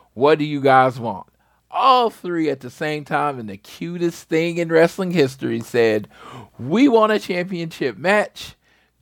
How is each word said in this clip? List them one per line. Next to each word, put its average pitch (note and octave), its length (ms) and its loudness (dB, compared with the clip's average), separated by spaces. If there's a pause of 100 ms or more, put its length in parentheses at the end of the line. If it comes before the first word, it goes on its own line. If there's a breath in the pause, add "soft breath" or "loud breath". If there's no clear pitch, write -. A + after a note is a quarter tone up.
(140 soft breath)
"What D3 240 4
do D3 60 -4
you D3 160 -6
guys C3 380 4
want?" A2+ 300 -8 (420)
All B3 400 2
three E3+ 400 -4
at C3+ 100 -6
the B2 80 -16
same D3+ 360 -8
time, D3 340 -4
and A2+ 100 -12
the G2 80 -12
cutest E3+ 720 -8
thing E3 300 -2
in E3+ 120 -4
wrestling E3+ 420 2
history C3+ 480 -2
said, A2+ 480 0 (500 loud breath)
"We F3+ 300 2
want A3 240 4
a - 80 0
championship E3+ 760 -6
match." F#3 600 -2 (460)